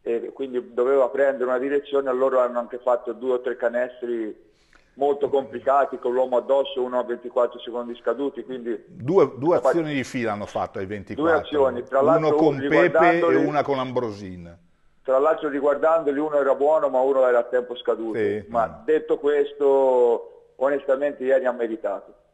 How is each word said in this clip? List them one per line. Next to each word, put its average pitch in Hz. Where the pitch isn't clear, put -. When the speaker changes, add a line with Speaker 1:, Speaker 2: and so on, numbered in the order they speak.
Speaker 1:
e 117
quindi 123
doveva 123
prendere 127
una 127
direzione, 139
loro 131
hanno 120
anche 120
fatto 123
due 123
o 123
tre 123
canestri 120
molto 139
complicati 131
con 123
l'uomo 127
addosso, 131
uno 123
a 120
ventiquattro 120
secondi 120
scaduti, 123
quindi 120
Speaker 2:
Due, 156
due 156
Speaker 1:
la 151
part- 131
Speaker 2:
azioni 156
di 131
fila 117
hanno 104
fatto 98
ai 98
ventiquattro. 104
Speaker 1:
Due 156
azioni, 131
tra 135
Speaker 2:
Uno 143
Speaker 1:
l'altro 156
Speaker 2:
con 151
Pepe 143
e 165
Speaker 1:
riguardandoli 170
Speaker 2:
una 147
con 139
Ambrosin. 101
Speaker 1:
Tra 131
l'altro 151
riguardandoli 143
uno 151
era 135
buono 147
ma 131
uno 131
era 123
a 120
tempo 123
scaduto, 113
Speaker 2:
Sì, 104
Speaker 1:
ma 113
Speaker 2:
no. -
Speaker 1:
detto 156
questo 135
onestamente 135
ieri 131
ha 123
meritato. 110